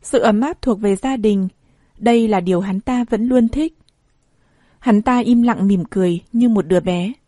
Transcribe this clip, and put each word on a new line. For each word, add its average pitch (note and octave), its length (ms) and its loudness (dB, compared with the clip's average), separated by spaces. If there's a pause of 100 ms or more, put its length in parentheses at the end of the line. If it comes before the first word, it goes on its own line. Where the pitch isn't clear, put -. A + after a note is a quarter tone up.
Sự - 160 -2
ấm G#3+ 220 2
áp D4+ 220 -4
thuộc G#3+ 180 -2
về G3+ 160 0
gia C4+ 200 -4
đình, G3+ 320 0 (500)
đây A#3 300 2
là G3+ 120 0
điều F3+ 200 0
hắn F#3+ 200 -4
ta B3 300 -4
vẫn A#3 160 -2
luôn B3 220 2
thích. D#4 300 -6 (1000)
Hắn G#3+ 220 2
ta B3 160 0
im A#3+ 240 2
lặng A3 240 0
mỉm G3 180 0
cười F3+ 360 -2 (120)
như A#3 160 2
một G#3 180 0
đứa F3 140 2
bé. F3+ 320 -4 (160)